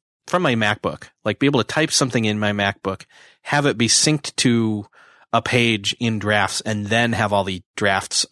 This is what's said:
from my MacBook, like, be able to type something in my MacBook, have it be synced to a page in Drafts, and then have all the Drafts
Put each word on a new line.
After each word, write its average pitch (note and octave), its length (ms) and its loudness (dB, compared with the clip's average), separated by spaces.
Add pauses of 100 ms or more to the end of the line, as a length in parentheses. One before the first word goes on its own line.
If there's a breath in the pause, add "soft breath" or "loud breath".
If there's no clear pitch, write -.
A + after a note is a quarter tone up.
(260)
from F3+ 160 0
my C3+ 140 2
MacBook, G#2 480 -2 (200)
like, G#2 140 -2
be C#3 80 2
able C#3+ 140 2
to G#2+ 60 -2
type D#3 260 -2
something A#2+ 320 0
in G#2+ 140 0
my G#2 140 0
MacBook, G2 520 -2 (380 soft breath)
have C#3+ 240 0
it C3+ 100 2
be A#2 120 0
synced - 480 0
to A2+ 500 0 (480 soft breath)
a A2+ 80 2
page A#2 580 0
in A2+ 180 0
Drafts, G#2 440 0
and G#2 240 -4
then A#2 260 2
have A2 220 0
all G2 100 2
the F#2 180 -6 (140)
Drafts G2 540 0